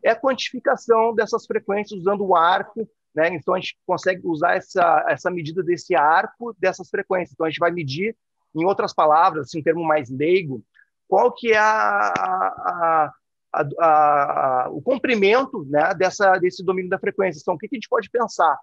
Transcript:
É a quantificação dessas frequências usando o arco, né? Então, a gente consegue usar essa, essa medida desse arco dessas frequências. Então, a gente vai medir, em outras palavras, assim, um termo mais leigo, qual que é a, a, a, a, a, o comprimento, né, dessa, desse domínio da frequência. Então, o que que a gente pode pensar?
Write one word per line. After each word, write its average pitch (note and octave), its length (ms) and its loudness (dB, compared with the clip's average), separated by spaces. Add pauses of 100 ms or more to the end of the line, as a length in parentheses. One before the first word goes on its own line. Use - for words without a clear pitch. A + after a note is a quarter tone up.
É - 80 2
a A3+ 80 0
quantificação A#3 920 0
dessas G#3+ 320 -2
frequências G#3 540 -6
usando G3+ 260 0
o F#3 100 4
arco, F#3+ 520 0 (260)
né? D#3+ 160 2
Então, F3+ 240 -4
a F#3 60 -2
gente - 260 -12
consegue F3+ 400 -2
usar F3 300 0
essa, E3+ 520 0
essa D#3+ 240 -2
medida E3+ 320 -6
desse F3 320 -2
arco F#3 640 0
dessas F#3 300 -4
frequências. F#3 440 -4
Então, D#3+ 120 -4
a D#3+ 40 0
gente D3 100 -8
vai E3+ 120 2
medir, F3 440 -6 (380)
em D#3+ 120 -2
outras G3 280 -2
palavras, D#3 540 2
assim, E3+ 120 -8
um C#3+ 40 -10
termo E3 200 0
mais D3+ 260 0
leigo, C#3+ 540 -2 (440)
qual A#3 240 2
que A#3 220 -2
é G#3+ 40 4
a, G#3 600 2
a, F3+ 960 0 (400)
a, D3+ 100 0 (160)
a, D3 840 2
a, - 40 -8
o D3 120 -10
comprimento, A#3 840 0
né, D3 280 2
dessa, F#3 440 2
desse F3+ 260 -2
domínio F#3 260 -2
da F#3 100 -2
frequência. F#3+ 400 -2
Então, F3+ 160 -4
o - 20 -12
que G#3 100 -14
que - 80 -8
a - 20 -6
gente G#3+ 120 -12
pode G#3 200 -2
pensar? F#3+ 540 0